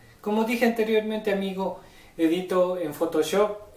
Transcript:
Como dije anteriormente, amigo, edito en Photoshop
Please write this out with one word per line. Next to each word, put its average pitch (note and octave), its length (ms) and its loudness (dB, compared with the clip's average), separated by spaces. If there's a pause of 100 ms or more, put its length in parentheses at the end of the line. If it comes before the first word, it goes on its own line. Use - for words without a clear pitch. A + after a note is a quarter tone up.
(200)
Como G#3+ 240 0
dije A#3+ 220 0
anteriormente, G#3+ 640 0
amigo, F#3+ 480 -4 (380)
edito F3+ 600 2
en D#3 160 -4
Photoshop E3+ 640 0 (180)